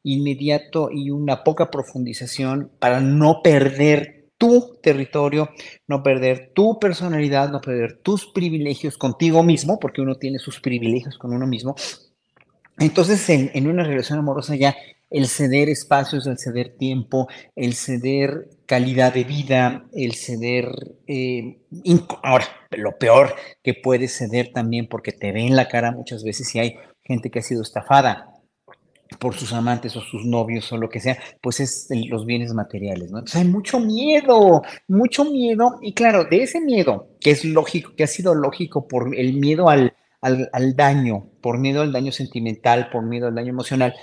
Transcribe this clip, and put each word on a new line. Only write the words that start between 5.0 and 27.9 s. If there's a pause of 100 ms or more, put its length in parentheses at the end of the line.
no
perder
tu
personalidad,
no
perder
tus
privilegios
contigo
mismo,
porque
uno
tiene
sus
privilegios
con
uno
mismo. (1040)
Entonces,
en,
en
una
relación
amorosa
ya (340)
el
ceder
espacios,
el
ceder
tiempo, (260)
el
ceder (160)
calidad
de
vida,
el
ceder, (380)
eh, (120)
inc-,
ahora, (260)
lo
peor (300)
que
puede
ceder
también,
porque
te
ve
en
la
cara
muchas
veces
y
hay (260)
gente
que
ha
sido
estafada (880)